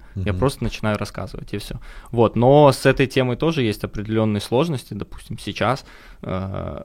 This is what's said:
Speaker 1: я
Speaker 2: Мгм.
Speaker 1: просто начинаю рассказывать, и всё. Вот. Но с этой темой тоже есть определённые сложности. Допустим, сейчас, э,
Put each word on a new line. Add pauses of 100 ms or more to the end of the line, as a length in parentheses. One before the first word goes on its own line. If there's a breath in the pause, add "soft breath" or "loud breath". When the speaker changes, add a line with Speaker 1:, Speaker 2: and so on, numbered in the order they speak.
(160 soft breath)
Speaker 1:
я
Speaker 2:
Мгм.
Speaker 1:
просто
начинаю
рассказывать,
и
всё. (360 loud breath)
Вот.
Но
с
этой
темой
тоже
есть
определённые
сложности.
Допустим,
сейчас, (380 loud breath)
э,